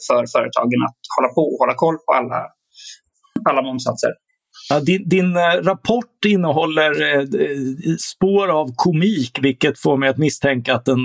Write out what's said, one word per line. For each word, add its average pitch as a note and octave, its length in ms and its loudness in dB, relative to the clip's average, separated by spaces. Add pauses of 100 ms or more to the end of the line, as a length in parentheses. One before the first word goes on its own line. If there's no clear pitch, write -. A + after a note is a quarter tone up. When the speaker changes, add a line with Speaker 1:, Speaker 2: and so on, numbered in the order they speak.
Speaker 1:
för A#2+ 280 2
företagen A#2+ 540 0
att - 120 -14 (160)
hålla B2+ 180 2
på D#3+ 80 2 (100)
och B2 60 -6
hålla B2 160 2
koll E3 220 0 (100)
på D#3 60 0
alla, B2 280 -2 (1080)
alla C3+ 140 2
momssatser. B2+ 480 -4 (600)
Speaker 2:
Ja, D3 100 2
din, F3+ 280 0
din, F3+ 280 2
eh, F3 260 2
rapport G#3+ 640 -2
innehåller, D#3 880 2
eh, C#3 100 0 (720)
spår G3 500 0
av D#3 280 0
komik, E3+ 680 0
vilket C#3 360 0
får D3 180 0
mig C3+ 120 0
att B2 100 0
misstänka C3+ 560 0
att A#2+ 100 -4
den B2+ 200 2